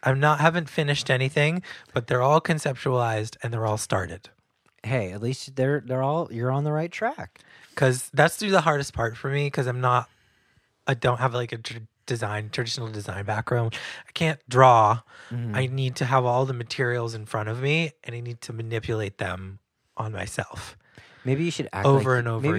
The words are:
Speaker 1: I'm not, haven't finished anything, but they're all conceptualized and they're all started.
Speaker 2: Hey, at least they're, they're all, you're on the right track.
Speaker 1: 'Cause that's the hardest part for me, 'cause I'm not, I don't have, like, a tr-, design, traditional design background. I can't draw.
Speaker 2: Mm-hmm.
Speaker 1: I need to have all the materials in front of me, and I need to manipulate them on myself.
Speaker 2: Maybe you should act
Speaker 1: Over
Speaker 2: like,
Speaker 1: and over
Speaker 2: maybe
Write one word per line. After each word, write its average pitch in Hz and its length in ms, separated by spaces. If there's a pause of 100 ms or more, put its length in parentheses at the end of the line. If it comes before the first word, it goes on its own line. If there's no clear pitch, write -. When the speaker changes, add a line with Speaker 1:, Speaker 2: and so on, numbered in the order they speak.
Speaker 1:
I'm 135 160
not, 147 220
haven't 165 280
finished 143 400
anything, 147 540 (320)
but 120 140
they're 123 140
all 151 180
conceptualized 123 1040
and 117 80
they're 113 140
all 107 120
started. - 520 (520)
Speaker 2:
Hey, 107 300
at 104 100
least 131 320
they're, 135 320
they're 127 160
all, 151 300
you're 120 180
on 139 140
the 151 80
right 160 180
track. - 480 (380)
Speaker 1:
'Cause 127 360
that's 151 260
the 190 240
hardest 147 320
part 113 220
for 139 140
me, 143 200
'cause 127 180
I'm 123 120
not, 123 280 (800)
I 135 60
don't 123 240
have, 123 160
like, 120 180
a 117 60
tr-, 117 200 (280)
design, 107 440
traditional 117 380
design 101 360
background. 110 520 (320)
I - 60
can't 160 340
draw. 117 520 (300)
Speaker 2:
Mm-hmm. 117 240
Speaker 1:
I 131 120
need 131 300
to 135 100
have 127 180
all 123 200
the 131 100
materials 120 600
in 107 120
front 107 220
of 117 140
me, 151 300 (100)
and 120 140
I 120 40
need 120 220
to 117 100
manipulate 113 680
them 95 420 (360)
on 110 160
myself. - 640 (480)
Speaker 2:
Maybe 135 200
you 170 80
should - 200
act 98 140
Speaker 1:
Over 131 260
Speaker 2:
like, 123 80
Speaker 1:
and 117 80
over 117 120
Speaker 2:
maybe 143 180